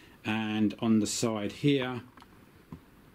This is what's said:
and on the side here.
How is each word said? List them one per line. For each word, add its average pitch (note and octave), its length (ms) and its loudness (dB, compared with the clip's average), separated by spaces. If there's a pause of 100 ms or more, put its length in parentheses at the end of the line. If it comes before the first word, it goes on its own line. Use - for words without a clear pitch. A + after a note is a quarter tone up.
(240)
and G#2+ 540 0
on A2+ 220 4
the G#2 60 2
side G#2+ 440 -2
here. B2+ 500 0 (1160)